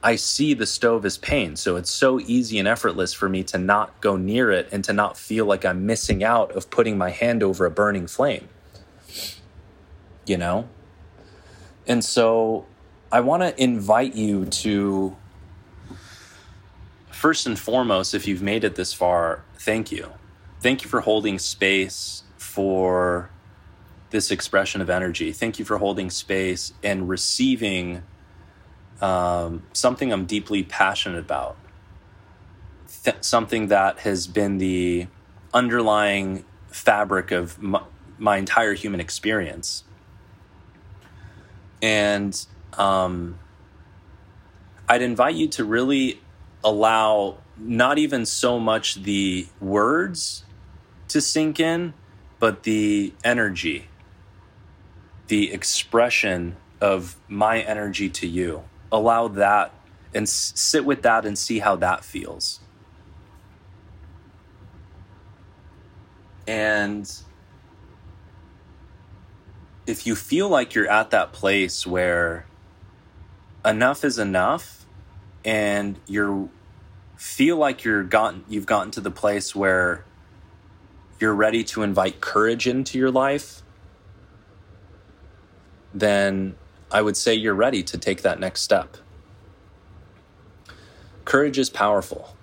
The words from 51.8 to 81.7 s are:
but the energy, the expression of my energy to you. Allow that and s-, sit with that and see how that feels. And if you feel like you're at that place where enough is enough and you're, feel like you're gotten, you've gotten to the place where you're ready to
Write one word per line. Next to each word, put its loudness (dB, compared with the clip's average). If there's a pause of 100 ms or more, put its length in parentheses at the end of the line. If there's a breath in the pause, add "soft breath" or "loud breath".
but 2
the 0 (100)
energy, -2 (1400)
the 0
expression 0 (240)
of 0 (120)
my 2
energy -4
to -6
you. -4 (260)
Allow 2
that 2 (400)
and 0
s-, -2
sit 2
with 0
that 4
and -4
see -2
how 2
that 0
feels. -10 (3750)
And -2 (2750)
if -6
you 0
feel 0
like 2
you're 2
at 2
that 0
place 0
where 0 (1160)
enough 2
is 0
enough -2 (580)
and 0
you're, -2 (680)
feel 2
like 0
you're 2
gotten, 0
you've -6
gotten 0
to -10
the -6
place -2
where 0 (1160)
you're 2
ready 2
to -6